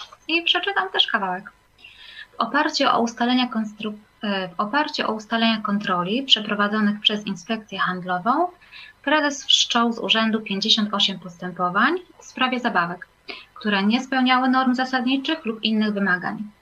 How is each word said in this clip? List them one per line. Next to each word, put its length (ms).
i 140
przeczytam 500
też 140
kawałek. 460
W 80
oparciu 480
o 120
ustalenia 460
konstru-, 520
e, 260
w 120
oparciu 500
o 20
ustalenia 480
kontroli 600
przeprowadzonych 800
przez 260
Inspekcję 520
Handlową 680
prezes 400
wszczął 480
z 60
urzędu 420
pięćdziesiąt 540
osiem 240
postępowań 760
w 60
sprawie 360
zabawek, 480
które 280
nie 180
spełniały 480
norm 260
zasadniczych 720
lub 200
innych 300
wymagań. 480